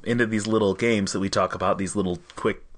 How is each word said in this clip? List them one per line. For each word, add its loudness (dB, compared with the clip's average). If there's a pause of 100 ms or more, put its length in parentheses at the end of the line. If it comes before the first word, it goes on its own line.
into 2
these -2
little 4
games 0
that -2
we 0
talk 0
about, 0
these -4
little 0 (160)
quick -2 (140)